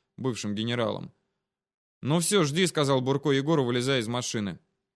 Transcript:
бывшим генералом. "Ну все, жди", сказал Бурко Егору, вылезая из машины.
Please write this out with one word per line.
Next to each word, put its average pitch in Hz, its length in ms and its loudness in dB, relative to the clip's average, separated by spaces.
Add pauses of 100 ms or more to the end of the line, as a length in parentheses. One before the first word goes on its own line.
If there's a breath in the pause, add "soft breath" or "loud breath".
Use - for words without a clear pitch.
(160)
бывшим 104 400 -4
генералом. 113 560 -2 (880)
"Ну 143 180 0
все, 180 240 4
жди", 151 240 2
сказал 139 340 2
Бурко 139 300 0
Егору, 139 320 2
вылезая 123 380 0
из 107 80 -4
машины. 117 500 -4 (380)